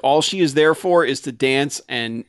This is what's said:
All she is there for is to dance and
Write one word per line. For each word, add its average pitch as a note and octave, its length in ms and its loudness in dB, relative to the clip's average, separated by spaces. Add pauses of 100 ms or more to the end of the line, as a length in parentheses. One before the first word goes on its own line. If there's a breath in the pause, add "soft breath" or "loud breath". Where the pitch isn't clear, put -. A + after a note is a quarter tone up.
All C#3+ 180 2
she F#3+ 200 -4
is D3 120 2
there D#3 220 4
for F3 300 2
is C3 160 -4
to C3+ 120 -8
dance C3+ 560 -2
and A#2 400 -6